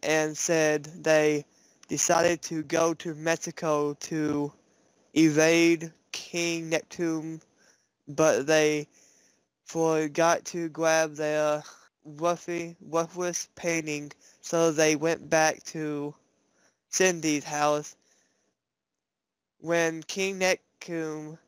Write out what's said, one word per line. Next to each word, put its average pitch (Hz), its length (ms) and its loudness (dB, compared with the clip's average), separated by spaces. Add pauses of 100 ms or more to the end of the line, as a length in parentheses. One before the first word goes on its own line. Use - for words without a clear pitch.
and 156 340 0
said 156 480 2 (180)
they 151 420 4 (420)
decided 170 560 2
to 160 200 -6
go 165 300 0
to 160 220 -8
Mexico 156 800 -2
to 147 560 -4 (640)
evade 160 760 6 (200)
King 170 580 -6
Neptune, 160 720 -4 (680)
but 139 400 2
they 151 400 4 (800)
forgot 160 800 0
to 170 240 -8
grab 160 460 0
their 151 480 -2 (400)
worthy, 170 800 -6
worthless 165 720 -4
painting, 156 560 -4 (300)
so 165 300 2
they 156 240 4
went 151 340 -2
back 156 340 2
to 147 500 -8 (760)
Cindy's 160 560 2
house 147 500 -2 (1600)
when 165 440 0
King 190 360 -4
Neptune 160 1000 -4 (100)